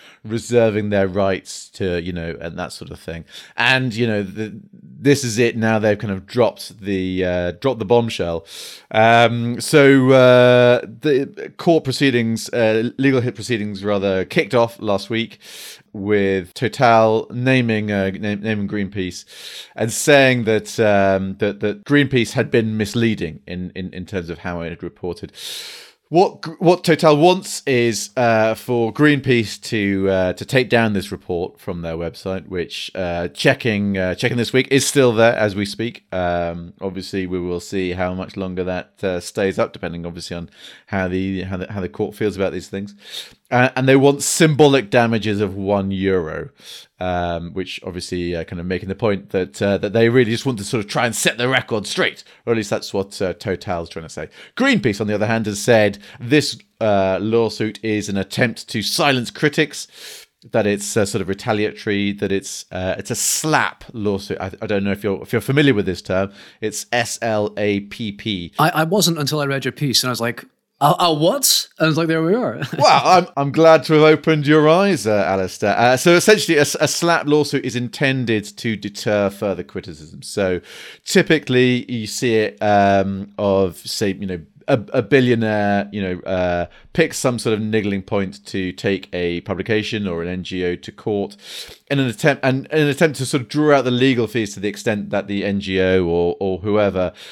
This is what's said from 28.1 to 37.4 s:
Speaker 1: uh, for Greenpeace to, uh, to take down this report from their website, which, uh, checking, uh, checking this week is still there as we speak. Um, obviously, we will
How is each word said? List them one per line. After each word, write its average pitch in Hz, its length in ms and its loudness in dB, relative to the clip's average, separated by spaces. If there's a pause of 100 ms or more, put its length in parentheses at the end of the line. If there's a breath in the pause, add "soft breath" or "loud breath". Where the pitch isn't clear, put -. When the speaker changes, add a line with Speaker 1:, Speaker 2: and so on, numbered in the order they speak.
Speaker 1:
uh, 113 380 2
for 117 400 -2
Greenpeace 131 680 2
to, 98 480 0
uh, 92 240 2
to 107 120 -14
take 127 240 0
down 113 240 2
this 98 180 -4
report 87 480 -8
from 87 220 -10
their 82 140 -6
website, 85 520 -8
which, - 460 -8
uh, 87 360 -4
checking, 104 680 -2
uh, 92 160 -2
checking 120 240 -2
this 117 160 -2
week 131 160 2
is 135 160 2
still 131 280 4
there 113 220 4
as 107 200 -2
we 104 100 -4
speak. - 460 -8
Um, 87 680 -4
obviously, 95 460 -6
we 90 140 -4
will 87 200 -4